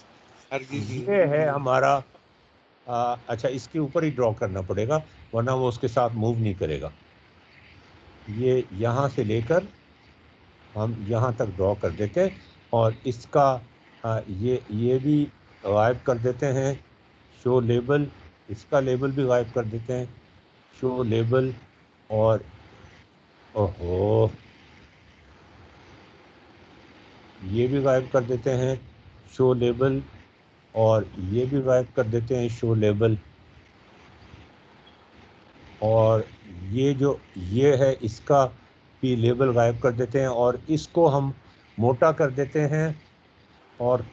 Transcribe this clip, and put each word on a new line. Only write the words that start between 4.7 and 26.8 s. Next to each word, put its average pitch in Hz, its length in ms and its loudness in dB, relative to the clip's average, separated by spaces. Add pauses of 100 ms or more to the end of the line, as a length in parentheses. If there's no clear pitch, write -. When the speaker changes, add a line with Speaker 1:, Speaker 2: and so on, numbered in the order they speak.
Speaker 2:
वरना 117 200 0
वो 131 160 0
उसके 123 180 -4
साथ 120 220 0
मूव 117 300 -2
नहीं 107 160 -2
करेगा। 76 360 -6 (1400)
ये 127 340 0 (100)
यहाँ 117 360 0
से 127 140 -2
लेकर 117 440 0 (1080)
हम 113 340 -4
यहाँ 117 260 0
तक 120 100 -4
ड्रॉ 95 300 0
कर 95 140 -4
देते 98 320 -2
हैं, 190 200 -2 (320)
और 113 220 2 (100)
इसका, 135 560 0 (440)
आ, 113 220 -2
ये, 117 440 -4
ये 117 280 0
भी 147 240 2 (420)
गायब 107 420 2
कर 123 100 2
देते 123 280 -2
हैं, 135 400 -2 (580)
शो 127 160 2
लेबल, 123 480 0 (420)
इसका 123 300 -2
लेबल 131 320 0
भी 135 120 -2
गायब 123 280 0
कर 120 140 -2
देते 113 280 -8
हैं, 123 200 -8 (680)
शो 127 220 -2
लेबल, 117 500 0 (580)
और 110 340 2 (1120)
ओहो, 101 760 0 (3000)